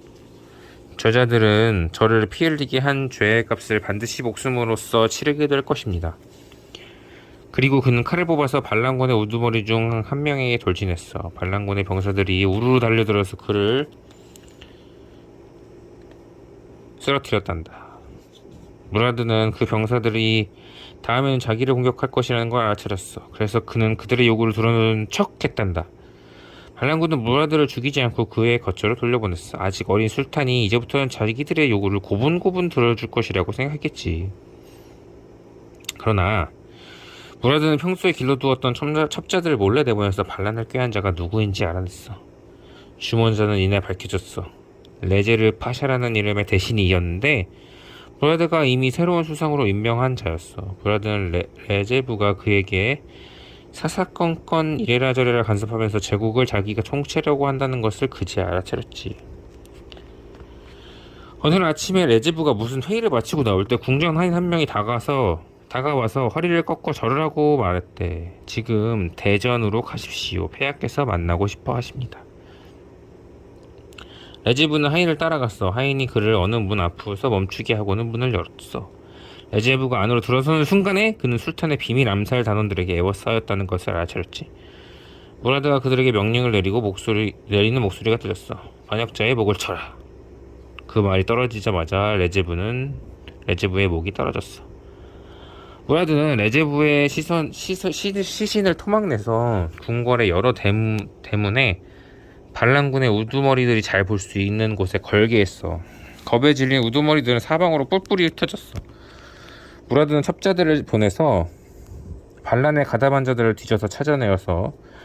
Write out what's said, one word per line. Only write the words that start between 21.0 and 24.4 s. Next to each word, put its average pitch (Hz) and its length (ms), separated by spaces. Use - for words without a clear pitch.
다음에는 131 380
자기를 123 340
공격할 127 380
것이라는 120 380
걸 120 120
알아차렸어. - 720
그래서 107 260
그는 110 380
그들의 123 300
요구를 113 260